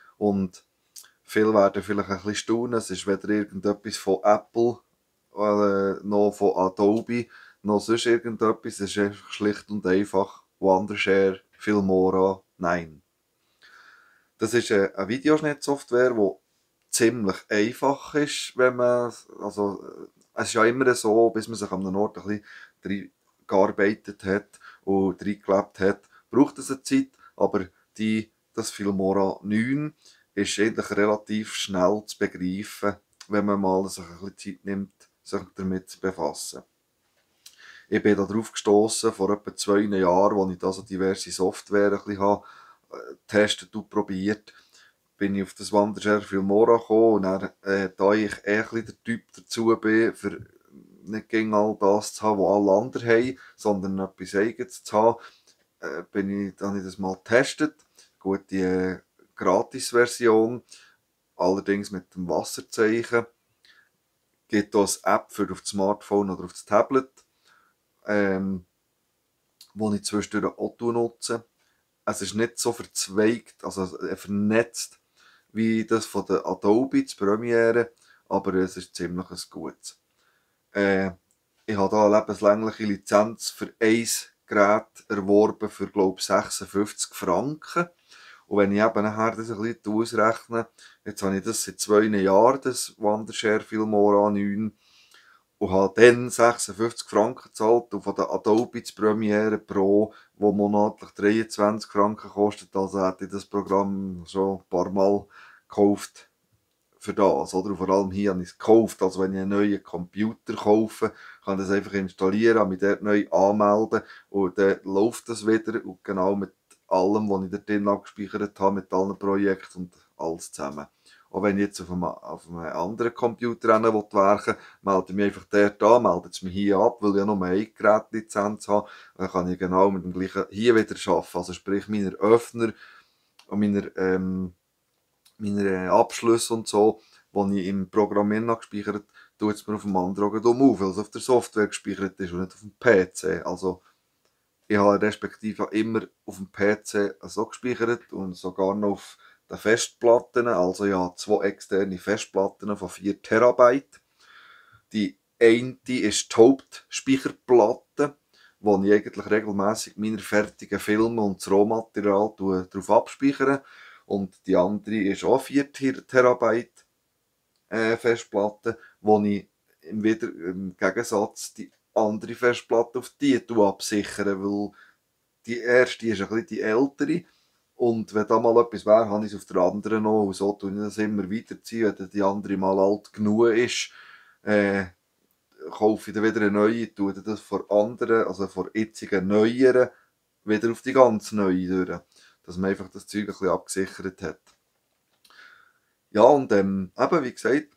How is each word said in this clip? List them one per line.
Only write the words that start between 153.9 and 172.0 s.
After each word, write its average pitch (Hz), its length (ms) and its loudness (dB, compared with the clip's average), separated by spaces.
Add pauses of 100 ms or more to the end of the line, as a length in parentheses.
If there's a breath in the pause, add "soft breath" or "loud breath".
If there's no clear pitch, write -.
Die 104 240 -2 (200)
eine 120 380 4 (100)
ist 123 440 -2
die - 40 -8
Hauptspeicherplatte, - 1800 2 (440 soft breath)
wo 98 220 2
ich 98 120 2
eigentlich 101 360 -2
regelmässig 104 680 -2
meine 107 200 -4
fertigen - 600 -2
Filme 113 420 0
und 101 220 -2
das - 80 -10
Rohmaterial 104 840 2
tue, 95 340 -2
drauf 98 220 -8
abspeichere. 135 720 2 (440 loud breath)
Und 98 280 -4 (120)
die 92 100 2
andere 101 400 0
ist 95 280 -2
auch 120 180 2
vier 139 280 -2
Ter-, 135 360 -6
Terabyte, 123 800 0 (800)
äh, 113 300 0
Festplatte, 113 800 -2 (240 loud breath)
wo 107 220 4
ich 101 220 -2 (360)
im, 101 200 -8
wieder, 110 260 0
im 92 460 -10
Gegensatz 110 800 -4
die - 180 -18 (220)
andere 107 420 -2